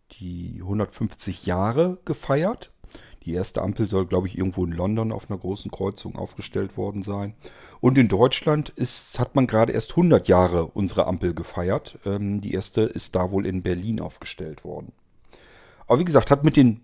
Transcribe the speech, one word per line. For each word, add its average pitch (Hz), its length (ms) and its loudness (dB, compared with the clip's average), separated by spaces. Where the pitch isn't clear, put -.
die 87 500 -12
hundertfünfzig 101 840 -6
Jahre 120 580 0
gefeiert. 160 680 -4
Die 82 80 -8
erste 90 300 -4
Ampel 104 260 -2
soll, 95 180 0
glaub 95 200 0
ich, 90 100 -10
irgendwo 92 280 -2
in 85 80 -4
London 107 380 -2
auf - 200 -10
einer 98 100 -6
großen - 300 -8
Kreuzung 95 460 -8
aufgestellt - 600 -8
worden 101 260 -6
sein. 101 320 -8
Und 131 160 4
in 123 120 8
Deutschland 135 600 2
ist, - 500 -6
hat 123 160 -2
man 131 120 4
gerade 113 260 4
erst - 240 -4
hundert 170 320 6
Jahre 87 380 6
unsere 95 400 0
Ampel 87 280 -2
gefeiert. 90 720 -6
Ähm, 101 380 -4
die 101 100 -8
erste 98 300 -2
ist - 340 -4
da 90 140 -2
wohl 98 160 -2
in 92 160 -4
Berlin 92 380 -4
aufgestellt - 640 -14
worden. 82 300 -14
Aber 123 140 4
wie 180 60 0
gesagt, 143 240 4
hat 143 140 4
mit 151 120 4
den 123 280 6